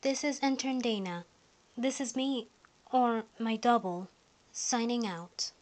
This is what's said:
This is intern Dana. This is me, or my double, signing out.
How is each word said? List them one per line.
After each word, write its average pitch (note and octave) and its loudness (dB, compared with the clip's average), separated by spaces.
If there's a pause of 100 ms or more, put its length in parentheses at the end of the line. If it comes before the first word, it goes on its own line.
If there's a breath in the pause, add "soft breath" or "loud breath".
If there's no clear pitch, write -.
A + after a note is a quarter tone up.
This C4+ -2
is C#4 0
intern C4+ 0
Dana. G3 -2 (520)
This C4 0
is C4 -4
me, C4 -2 (420)
or A#3 4 (140)
my A3+ 0
double, F#3+ 2 (440)
signing A#3 0
out. F3 -6